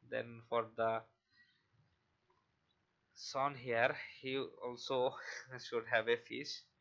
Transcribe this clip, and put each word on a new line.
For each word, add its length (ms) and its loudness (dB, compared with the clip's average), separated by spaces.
Then 380 -6
for 180 0
the 260 0
son 400 0
here, 420 4
he 220 0
also 500 2
<laughs> 320 -12
should 220 -2
have 180 4
a 80 6
fish. 460 -8